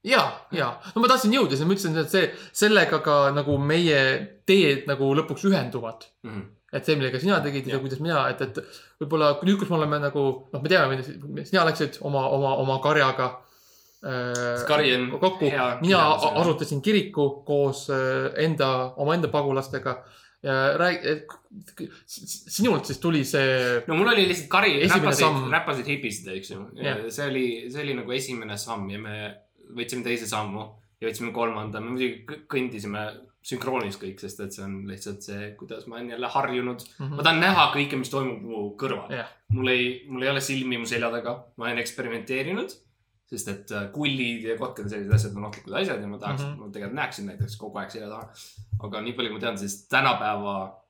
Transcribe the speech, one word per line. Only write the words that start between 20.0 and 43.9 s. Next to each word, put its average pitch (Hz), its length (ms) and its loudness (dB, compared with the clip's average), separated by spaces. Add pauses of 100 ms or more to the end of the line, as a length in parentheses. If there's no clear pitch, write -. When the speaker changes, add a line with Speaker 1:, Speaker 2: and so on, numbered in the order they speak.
Speaker 1:
Ja 135 200 -2 (180)
rääg-, 170 280 2
et 151 220 -2
k-, - 140 -18 (320)
k-, - 160 -12 (140)
s-, - 200 -16
s-, - 260 -12
sinult 196 380 2
siis - 140 -8
tuli 160 260 2
see 127 580 2
Speaker 2:
No 160 140 0
mul 208 100 4
oli 202 200 6
lihtsalt 170 220 -2
kari, 190 280 4
Speaker 1:
Esimene 170 300 6
Speaker 2:
räpasid, 143 180 4
Speaker 1:
samm. 135 260 2
Speaker 2:
räpasid 147 380 0
hipisid, 110 380 -6
eks 95 240 -10
ju. 95 80 -12 (140)
Ja - 180 -10
Speaker 1:
Jah. 107 160 -4
Speaker 2:
see 143 200 -6
oli, 131 200 0 (160)
see 131 180 -10
oli 139 160 -4
nagu 120 160 -6
esimene 120 440 -6
samm 104 320 -6
ja 101 100 -8
me 107 160 -10 (580)
võtsime 120 320 -6
teise 117 240 -4
sammu 107 380 -4 (340)
ja 113 80 -2
võtsime 113 240 -6
kolmanda. 107 480 -4
Me 120 140 -8
muidugi 127 300 -2
kõ-, 151 220 -12
kõndisime 107 600 -4 (300)
sünkroonis 120 600 -4
kõik, 98 220 -12
sest 98 200 -12
et 98 140 -8
see 98 100 -12
on 98 100 -8 (100)
lihtsalt 98 400 -12
see, 104 300 -10
kuidas - 340 -14
ma 117 80 -14
olen 120 160 -10
jälle 120 160 -4
harjunud. 123 540 -2 (180)
Speaker 1:
Mhm. 143 160 -6
Speaker 2:
Ma 147 80 -6
tahan 160 160 6
näha 170 320 6
kõike, 143 260 0
mis 127 140 -4
toimub 127 320 -2
mu 110 200 -6 (140)
kõrval. 123 340 -6
Speaker 1:
Jah. 120 180 -6 (220)
Speaker 2:
Mul 131 160 2
ei, 123 180 4 (220)
mul 127 160 -6
ei 135 60 2
ole 139 120 2
silmi 131 360 -2
mu 117 80 -6
selja 117 260 -2
taga. 120 240 -4 (180)
Ma 117 160 -10
olen 120 100 -2
eksperimenteerinud, 131 960 -6 (560)
sest 110 160 -10
et, 101 240 -10
äh, 101 200 -6